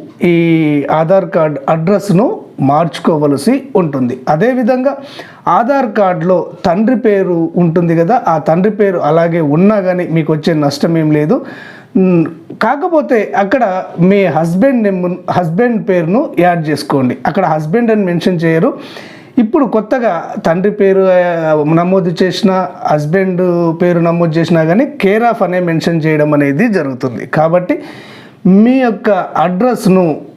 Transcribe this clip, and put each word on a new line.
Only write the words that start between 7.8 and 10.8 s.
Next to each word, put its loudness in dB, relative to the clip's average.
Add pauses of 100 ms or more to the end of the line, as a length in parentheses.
కదా, 2
ఆ 0
తండ్రి 0
పేరు 0
అలాగే 0
ఉన్నా 2
కానీ -2
మీకు 0
వచ్చే 0
నష్టం 0